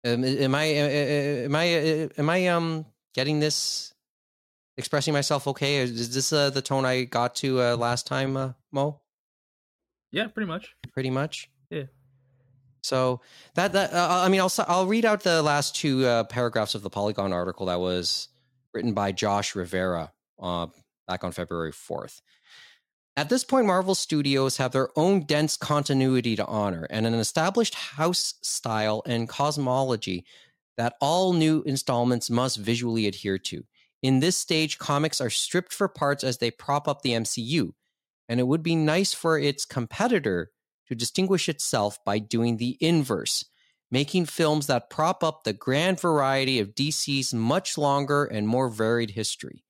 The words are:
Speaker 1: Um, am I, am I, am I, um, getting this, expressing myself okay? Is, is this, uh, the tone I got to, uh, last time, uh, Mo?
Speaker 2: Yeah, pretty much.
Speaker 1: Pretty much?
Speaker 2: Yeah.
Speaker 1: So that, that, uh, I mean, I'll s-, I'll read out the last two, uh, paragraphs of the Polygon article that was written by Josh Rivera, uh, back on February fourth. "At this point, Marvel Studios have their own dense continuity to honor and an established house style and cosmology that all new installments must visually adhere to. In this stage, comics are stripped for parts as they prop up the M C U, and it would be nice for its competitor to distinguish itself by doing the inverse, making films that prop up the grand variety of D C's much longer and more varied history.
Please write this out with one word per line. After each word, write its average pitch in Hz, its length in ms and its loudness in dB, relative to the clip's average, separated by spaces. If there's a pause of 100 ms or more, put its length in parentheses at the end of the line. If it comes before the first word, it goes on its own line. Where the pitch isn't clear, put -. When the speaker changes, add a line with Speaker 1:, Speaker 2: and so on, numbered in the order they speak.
Speaker 1:
Um, 120 200 0
am 135 320 2
I, 151 80 2
am 143 920 0
I, 160 80 2 (540)
am 147 120 2
I, 180 180 2
um, 165 380 0 (280)
getting 147 260 0
this, - 540 -2 (840)
expressing 147 360 0
myself 143 340 0
okay? 139 300 0
Is, 123 140 0
is 117 240 -6
this, 135 180 -2
uh, 143 160 2
the 135 120 -4
tone 135 240 -2
I 127 180 0
got 123 320 -2
to, 131 260 0
uh, 120 160 2
last 120 300 -2
time, 135 280 -2
uh, 131 180 -4 (180)
Mo? 143 300 -4 (1080)
Speaker 2:
Yeah, 208 160 -2
pretty 214 200 -6
much. 170 280 -10 (160)
Speaker 1:
Pretty 131 200 -2
much? 139 380 -4 (200)
Speaker 2:
Yeah. 156 140 -8 (1000)
Speaker 1:
So 127 380 0 (320)
that, 180 200 0
that, 196 200 2
uh, 175 320 2
I 185 40 6
mean, 190 100 6
I'll 185 80 4
s-, - 100 0
I'll 185 300 2
read 220 180 2
out 214 160 2
the 165 220 4
last 147 320 2
two, 131 280 2
uh, 117 200 4
paragraphs 113 500 -2
of 101 80 -6
the 101 80 -8
Polygon 101 420 -2
article 90 360 -4
that 90 120 0
was 90 500 -2 (440)
written 113 200 -2
by 101 180 0
Josh 101 440 -2
Rivera, 90 560 -2 (300)
uh, 87 240 -4 (420)
back 92 160 -6
on 90 80 -4
February 85 400 -6
fourth. - 520 -12 (920)
"At 147 140 -2
this 254 140 2
point, 254 240 4
Marvel 185 260 4
Studios 139 640 0
have 127 140 0
their 131 240 2
own 175 300 4
dense 147 320 2
continuity 131 800 2
to 107 80 -2
honor 98 440 -2
and 110 160 0
an 113 80 2
established 165 640 0
house - 680 -2
style 107 640 -2
and 117 240 -2
cosmology 131 960 -2 (520)
that 120 220 -2
all 180 340 4
new 156 300 4
installments 123 680 0
must 120 260 0
visually 113 480 0
adhere 98 320 -2
to. - 280 -10 (360)
In 131 180 4
this 175 180 2
stage, 160 420 -2
comics 151 420 -2
are 120 80 -2
stripped - 440 -2
for 196 140 0
parts 143 360 -2
as 127 160 -2
they 117 100 0
prop 143 380 -2
up 143 160 -4
the 123 100 2
M 113 120 0
C - 160 -6
U, 120 340 -2 (520)
and 120 120 0
it 127 80 2
would 156 160 0
be 165 120 2
nice 160 380 2
for 160 240 0
its 143 280 -2
competitor 120 840 -2 (380)
to 127 80 -6
distinguish 185 520 0
itself 107 560 -2
by 101 140 0
doing 113 400 0
the 120 220 -4
inverse, 147 680 0 (460)
making 143 340 0
films 151 420 0
that 123 220 0
prop 170 340 0
up 156 200 -2
the 107 100 -2
grand 160 460 0
variety 135 600 2
of 104 140 -2
D 143 160 -2
C's 139 440 -2
much 127 440 0
longer 143 480 2
and 107 220 -2
more 123 220 2
varied 113 420 0
history. - 580 -8